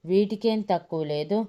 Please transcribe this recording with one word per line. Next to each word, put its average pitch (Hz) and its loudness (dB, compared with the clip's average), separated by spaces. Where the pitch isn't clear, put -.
వీటికేం 208 2
తక్కువ 170 -2
లేదు 151 -2